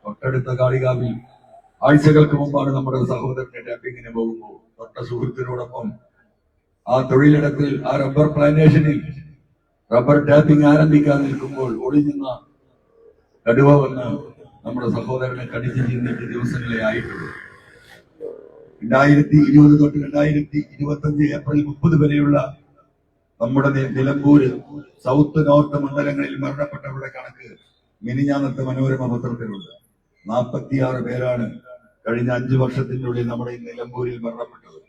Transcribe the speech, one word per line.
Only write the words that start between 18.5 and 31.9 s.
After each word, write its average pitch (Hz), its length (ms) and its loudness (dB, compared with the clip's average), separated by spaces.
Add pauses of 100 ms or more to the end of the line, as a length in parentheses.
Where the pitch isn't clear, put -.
രണ്ടായിരത്തി 143 540 4 (120)
ഇരുപത് 147 300 10
തൊട്ട് 147 180 4
രണ്ടായിരത്തി 147 600 -2 (120)
ഇരുപത്തഞ്ച് 147 520 -2 (120)
ഏപ്രിൽ 147 300 -2
മുപ്പത് 160 380 0
വരെയുള്ള 147 540 0 (840)
നമ്മുടെ 135 280 0
നി-, 135 280 -2
നിലമ്പൂര് 143 520 4 (560)
സൗത്ത് 147 420 2
നോർത്ത് 143 360 2
മണ്ഡലങ്ങളിൽ 139 520 -6
മരണപ്പെട്ടവരുടെ 139 800 -10
കണക്ക് - 340 -20 (560)
മിനിഞ്ഞാന്നത്തെ 139 580 -4
മനോരമ 131 400 -2 (100)
പത്രത്തിലുണ്ട്. 117 580 -8 (580)
നാൽപത്തിയാറ് 127 720 -4
പേരാണ് 123 420 -4 (640)